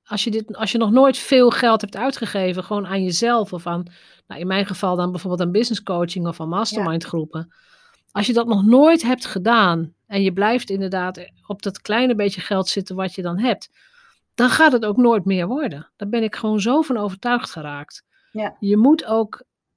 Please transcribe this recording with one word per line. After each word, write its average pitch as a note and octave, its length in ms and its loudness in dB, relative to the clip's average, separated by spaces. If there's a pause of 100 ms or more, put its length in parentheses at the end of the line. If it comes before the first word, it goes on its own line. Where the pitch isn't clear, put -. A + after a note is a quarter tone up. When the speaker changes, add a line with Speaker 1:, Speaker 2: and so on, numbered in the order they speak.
Speaker 1:
als G#3 200 -4
je A#3 60 -4
dit, G#3+ 260 -6
als G#3+ 160 -4
je A#3 60 0
nog A3 120 2
nooit C4 280 6
veel B3 320 6
geld A3+ 300 2
hebt G#3 160 -10
uitgegeven, G3 680 -4
gewoon G3+ 220 -4
aan F#3+ 180 -2
jezelf G#3 480 0
of F3 140 -10
aan, F3 160 -4 (440)
nou, - 140 -14
in F3 60 -6
mijn F#3+ 200 0
geval F#3 300 -2
dan F3+ 140 -2
bijvoorbeeld F3+ 320 -4
aan F3 100 0
business A3 300 0
coaching F3 440 -4
of E3+ 140 -6
aan D#3+ 80 -8
mastermind F3 540 -2
Speaker 2:
Ja. - 60 -14
Speaker 1:
groepen. D#3+ 440 -8 (600)
Als G#3+ 140 -2
je B3 60 0
dat A#3 140 0
nog G3+ 180 2
nooit D4 380 6
hebt B3 240 -2
gedaan F#3 680 0 (120)
en G3 160 -2
je F#3+ 100 2
blijft G#3+ 380 0
inderdaad F#3 600 -6 (160)
op G3+ 160 -10
dat G3 180 -8
kleine A#3+ 340 0
beetje G3+ 260 -2
geld F#3+ 280 -2
zitten F#3+ 280 -6
wat F#3+ 180 -6
je F#3 80 -8
dan F3 160 -4
hebt, A#3 320 -2 (640)
dan B3 140 2
gaat D4+ 240 4
het A#3 120 2
ook G#3 120 -2
nooit A#3 280 4
meer F#3 220 0
worden. G#3+ 500 -6
Daar G3+ 120 -10
ben A3+ 140 -2
ik G#3+ 140 -4
gewoon G#3+ 240 -2
zo B3+ 220 2
van B3+ 140 -2
overtuigd A3 540 -4
geraakt. D3 540 -12 (280)
Speaker 2:
Ja. G#3+ 280 -8
Speaker 1:
Je G3+ 160 2
moet C#4 280 6
ook G#3+ 380 -2 (340)